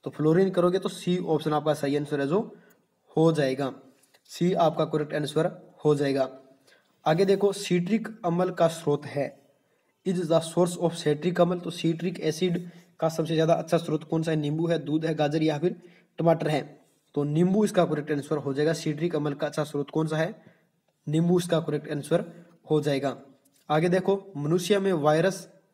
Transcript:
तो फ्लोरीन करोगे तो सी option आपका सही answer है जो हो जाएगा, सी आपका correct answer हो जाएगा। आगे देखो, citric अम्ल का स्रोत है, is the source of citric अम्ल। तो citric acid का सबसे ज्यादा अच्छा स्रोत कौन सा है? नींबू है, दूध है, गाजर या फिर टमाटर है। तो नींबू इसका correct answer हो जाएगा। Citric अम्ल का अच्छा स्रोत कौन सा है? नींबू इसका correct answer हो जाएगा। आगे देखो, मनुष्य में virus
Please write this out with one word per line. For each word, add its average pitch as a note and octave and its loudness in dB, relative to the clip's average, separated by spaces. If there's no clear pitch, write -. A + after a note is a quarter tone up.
तो C3+ -8
फ्लोरीन E3 2
करोगे F3+ 2
तो F#3+ -6
सी F3+ -2
option D#3+ -2
आपका D3+ 0
सही C#3+ -2
answer C#3+ -2
है C#3 0
जो G3+ -2
हो D#3+ 6
जाएगा, C3+ -2
सी F3 0
आपका E3 2
correct D3+ -4
answer D3+ -4
हो D3 6
जाएगा। C3+ 0
आगे D#3+ 4
देखो, G3 2
citric F#3 -2
अम्ल F3 0
का E3+ 2
स्रोत D3 -2
है, C3+ -6
is F3+ -2
the E3+ -2
source F3 0
of E3 0
citric F3 0
अम्ल। F3 2
तो F3 -8
citric E3 -4
acid E3 -2
का D#3+ 0
सबसे D#3+ -2
ज्यादा D#3+ 4
अच्छा E3 0
स्रोत D#3 -2
कौन D#3+ -2
सा D#3+ -2
है? D#3 0
नींबू D#3 -2
है, E3 0
दूध D3+ -2
है, D#3+ -2
गाजर D3+ 0
या D3+ 0
फिर F3 0
टमाटर D#3+ 2
है। - -4
तो D3 0
नींबू F3+ 4
इसका F#3 4
correct D3+ -4
answer D3 -2
हो C#3 -4
जाएगा। D3+ 2
Citric D#3 -4
अम्ल D3 -2
का D3 -4
अच्छा D3 -4
स्रोत C#3+ -4
कौन D#3+ 0
सा D#3 -2
है? F3 -4
नींबू E3+ 2
इसका E3 0
correct D3 -4
answer D3 -4
हो D3+ 4
जाएगा। C3+ -2
आगे D#3 2
देखो, F#3+ 0
मनुष्य F3 2
में F#3+ 2
virus D#3+ 2